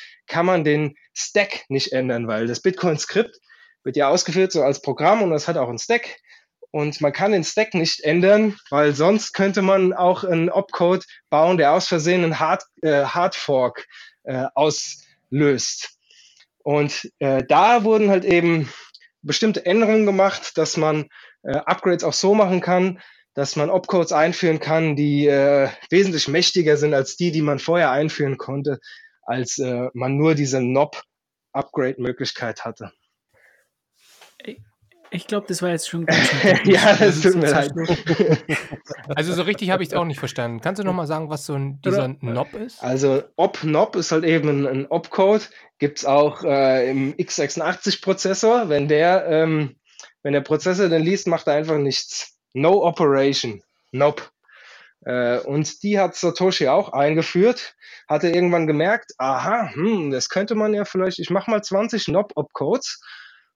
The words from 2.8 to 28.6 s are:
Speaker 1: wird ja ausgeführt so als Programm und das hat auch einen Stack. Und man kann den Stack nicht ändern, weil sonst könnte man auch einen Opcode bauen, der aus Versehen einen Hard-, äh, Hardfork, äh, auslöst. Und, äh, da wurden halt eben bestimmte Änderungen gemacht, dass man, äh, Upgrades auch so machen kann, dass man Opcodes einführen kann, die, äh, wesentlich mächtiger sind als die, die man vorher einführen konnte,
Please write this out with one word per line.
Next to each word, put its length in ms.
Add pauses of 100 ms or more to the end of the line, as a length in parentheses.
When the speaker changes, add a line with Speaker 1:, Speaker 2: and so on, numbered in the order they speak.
Speaker 1:
wird 140
ja 120
ausgeführt 440
so 100
als 200
Programm 400
und 80
das 180
hat 80
auch 120
einen 100
Stack. 380 (540)
Und 300
man 120
kann 200
den 120
Stack 300
nicht 300
ändern, 520 (140)
weil 240
sonst 380
könnte 300
man 300
auch 320
einen 260
Opcode 540 (260)
bauen, 260
der 160
aus 160
Versehen 340
einen 160
Hard-, 280 (160)
äh, 220
Hardfork, 840 (380)
äh, 300
auslöst. 1400 (680)
Und, 480 (100)
äh, 280
da 360
wurden 260
halt 140
eben 440 (540)
bestimmte 440
Änderungen 400
gemacht, 500
dass 200
man, 320 (340)
äh, 140
Upgrades 480
auch 80
so 220
machen 260
kann, 400 (340)
dass 220
man 140
Opcodes 420
einführen 480
kann, 360
die, 300
äh, 420 (220)
wesentlich 380
mächtiger 480
sind 180
als 220
die, 160
die 100
man 160
vorher 320
einführen 460
konnte, 420 (440)